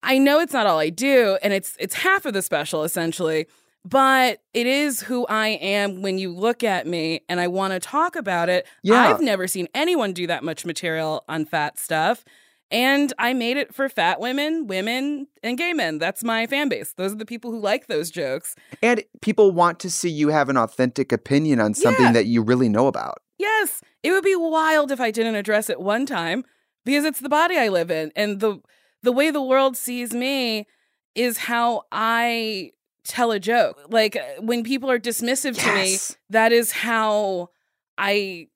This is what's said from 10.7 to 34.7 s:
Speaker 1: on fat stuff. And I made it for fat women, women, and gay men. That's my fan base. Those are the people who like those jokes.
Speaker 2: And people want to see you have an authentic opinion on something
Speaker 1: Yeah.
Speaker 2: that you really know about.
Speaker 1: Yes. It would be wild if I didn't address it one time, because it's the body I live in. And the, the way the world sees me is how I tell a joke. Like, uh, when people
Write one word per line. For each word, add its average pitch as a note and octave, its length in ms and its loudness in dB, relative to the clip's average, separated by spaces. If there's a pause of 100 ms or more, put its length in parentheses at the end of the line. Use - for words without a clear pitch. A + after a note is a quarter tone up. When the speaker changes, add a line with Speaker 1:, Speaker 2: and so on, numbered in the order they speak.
Speaker 1:
on D#3 160 -4
fat D3+ 340 -4
stuff. E3 460 -2 (460)
And C4+ 480 2
I A#3+ 160 0
made B3 240 -2
it - 160 -6
for C4+ 160 -2
fat F3 280 0
women, C#4+ 480 -4
women, B3+ 600 -4 (160)
and A#3+ 160 -4
gay F4 160 -2
men. E3 240 -2
That's F3+ 260 -4
my A3+ 220 0
fan C#4 240 0
base. A#2 260 -6
Those F#3+ 160 -2
are G#3+ 40 -10
the G#3+ 100 -10
people A#3 240 -10
who A3+ 80 -6
like G3+ 280 -2
those E3 240 -4
jokes. C#3+ 440 -6 (280)
Speaker 2:
And A#3 220 2 (160)
people G#3+ 300 6
want E3+ 300 2
to F3+ 100 -8
see - 180 -2
you D3+ 200 2
have D3 200 4
an C3+ 80 2
authentic B2+ 560 0
opinion C#3 480 2
on G#2+ 140 2
something G#4+ 320 4
Speaker 1:
Yeah. - 60 6
Speaker 2:
that A#2 120 4
you A#2 160 2
really B2 300 2
know A2+ 160 4
about. - 320 -4 (180)
Speaker 1:
Yes. G#4 460 -2 (200)
It D#4 100 0
would F#4+ 120 2
be F#4+ 120 4
wild D#4+ 540 2
if C4 120 -2
I A#3 80 0
didn't A3+ 240 0
address G#3 340 0
it F#3+ 140 -4
one G#3+ 240 0
time, G3 380 -4 (420)
because C#4+ 180 2
it's D#4 160 -2
the C4+ 80 -8
body D#4+ 300 2
I A#3 100 2
live F3 220 0
in. D#3+ 260 -2
And G#3 240 -2
the, G#3 180 0 (440)
the B3 100 2
way C#4+ 180 2
the C#4+ 120 -2
world C4 340 2
sees B3 380 -8
me A#3+ 520 -2 (480)
is A#3 220 0 (160)
how A#3+ 300 0 (100)
I A3+ 800 -2 (340)
tell A#3 280 0
a G#3 60 0
joke. G3 420 0 (100)
Like, A3 260 2
uh, C#3+ 240 -10
when A3+ 240 -2
people C4 260 -2